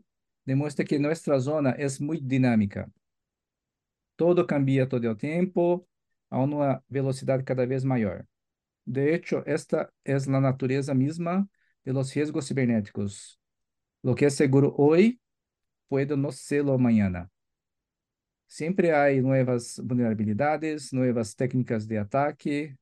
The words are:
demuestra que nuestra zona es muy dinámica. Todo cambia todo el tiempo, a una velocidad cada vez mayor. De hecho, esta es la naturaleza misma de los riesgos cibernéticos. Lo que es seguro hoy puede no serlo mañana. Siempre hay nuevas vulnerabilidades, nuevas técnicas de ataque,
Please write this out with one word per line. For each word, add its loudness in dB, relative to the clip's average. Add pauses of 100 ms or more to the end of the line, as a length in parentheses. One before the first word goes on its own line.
(460)
demuestra -2
que 0
nuestra 0
zona 0
es -6
muy -4
dinámica. 0 (1300)
Todo 4
cambia 2
todo -2
el -2
tiempo, 0 (420)
a -2
una 0
velocidad -2
cada -2
vez -2
mayor. -2 (580)
De 0
hecho, -4
esta -4 (120)
es -2
la 2
naturaleza 0
misma 0 (400)
de -4
los -2
riesgos -2
cibernéticos. -2 (640)
Lo 0
que 2
es 2
seguro 4
hoy 4 (640)
puede -2
no -2
serlo 0
mañana. 2 (1160)
Siempre 0
hay 4
nuevas 0
vulnerabilidades, -2
nuevas -2
técnicas -2
de -4
ataque, -4